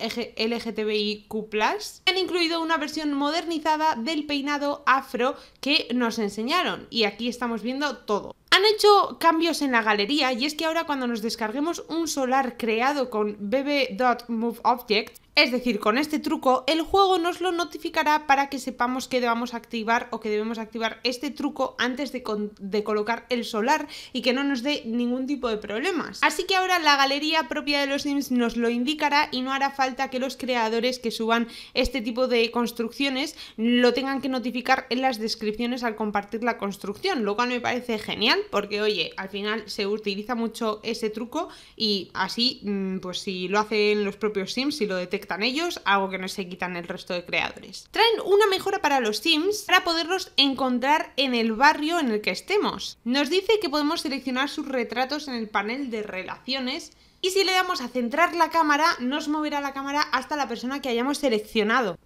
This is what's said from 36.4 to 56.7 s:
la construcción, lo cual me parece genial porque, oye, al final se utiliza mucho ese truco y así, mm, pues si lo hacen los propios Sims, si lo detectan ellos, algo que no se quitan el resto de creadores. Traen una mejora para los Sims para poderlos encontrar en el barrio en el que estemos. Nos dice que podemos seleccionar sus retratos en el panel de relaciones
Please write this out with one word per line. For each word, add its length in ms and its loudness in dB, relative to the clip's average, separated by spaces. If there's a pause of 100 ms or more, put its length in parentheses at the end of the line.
la 140 0
construcción, 640 -4
lo 120 0
cual 120 0
me 140 -2
parece 360 -2
genial 420 0 (100)
porque, 320 -2
oye, 340 0
al 140 -8
final 340 -4
se 220 -6
utiliza 480 -4
mucho 480 -2
ese 260 -4
truco 400 -6 (260)
y 380 0
así, 520 -2
mm, 340 -4
pues 220 -8
si 280 -6
lo 120 2
hacen 440 2
los 120 -4
propios 360 -4
Sims, 240 -2
si 80 -2
lo 120 -2
detectan 260 -4 (220)
ellos, 400 -2
algo 260 2
que 80 -6
no 80 -6
se 220 -8
quitan 280 -6
el 120 -8
resto 260 -8
de 100 -4
creadores. 680 -6
Traen 320 4
una 240 6
mejora 340 0
para 160 4
los 200 0
Sims 440 2
para 220 4
poderlos 520 -2
encontrar 800 2
en 200 2
el 160 2
barrio 480 4
en 100 2
el 100 0
que 120 0
estemos. 720 -2
Nos 260 0
dice 320 4
que 80 -2
podemos 300 0
seleccionar 480 -2
sus 180 -8
retratos 600 -2
en 60 -6
el 140 -6
panel 440 -2
de 100 -4
relaciones 880 -6 (300)